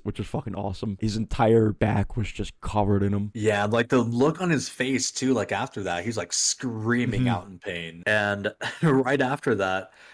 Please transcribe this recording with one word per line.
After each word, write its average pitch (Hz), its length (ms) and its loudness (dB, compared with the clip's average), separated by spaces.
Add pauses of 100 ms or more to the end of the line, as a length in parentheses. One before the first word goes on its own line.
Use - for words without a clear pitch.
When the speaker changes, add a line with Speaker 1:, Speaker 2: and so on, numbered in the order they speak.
Speaker 1:
which 104 140 -6
is 104 80 -4
fucking - 280 -6
awesome. 98 480 -4
His 110 160 -2
entire 110 520 4
back 104 460 0
was 104 160 -4
just - 300 -8
covered 101 400 2
in 101 100 2
'em. 101 220 -2
Speaker 2:
Yeah, 104 320 0
like, 117 240 2
the 135 80 6
look 123 420 2
on 180 80 0
his - 220 0
face, 131 420 -2
too, 131 220 0
like, 104 180 0
after 107 300 -4
that, 87 240 -2
he's, 113 100 -4
like, 87 160 -6
screaming 117 920 0
Speaker 1:
Mm-hmm. 120 40 2
Speaker 2:
out 90 200 -2
in 90 100 -18
pain. 85 480 -10
And 104 480 0 (140)
<laughs> - 140 -8
right 135 380 4
after 131 360 0
that, 95 360 -2 (220)